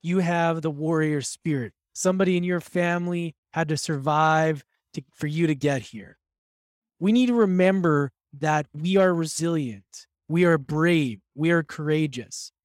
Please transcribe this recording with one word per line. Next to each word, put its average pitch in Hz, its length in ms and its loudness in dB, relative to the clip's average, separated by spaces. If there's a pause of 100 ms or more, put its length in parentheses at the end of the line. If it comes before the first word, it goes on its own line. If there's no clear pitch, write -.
you 175 160 -2
have 170 460 0
the 160 80 -2
warrior 151 500 0
spirit. 131 520 -4 (200)
Somebody 185 440 0
in 175 60 -2
your 180 160 -2
family 175 760 -4 (180)
had 160 160 -2
to 156 80 -2
survive 156 840 0 (320)
to, - 80 -8 (100)
for - 140 -6
you 160 180 0
to 156 80 2
get 139 300 -2
here. 98 340 -18 (840)
We 190 120 2
need 247 160 4
to 240 80 2
remember 185 760 2 (280)
that 151 340 0
we 175 240 -2
are 185 160 4
resilient, 156 920 -4 (220)
we 170 140 2
are 170 140 6
brave, 151 640 0 (140)
we 160 160 0
are 165 120 2
courageous. 151 880 -4 (140)